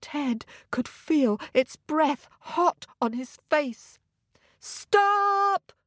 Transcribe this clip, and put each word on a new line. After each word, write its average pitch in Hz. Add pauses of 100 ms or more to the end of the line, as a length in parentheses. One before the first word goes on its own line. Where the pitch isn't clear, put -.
Ted 262 (260)
could -
feel 262 (140)
its 254
breath 302 (120)
hot - (140)
on 233
his 247 (120)
face. 294 (640)
Stop! 403 (140)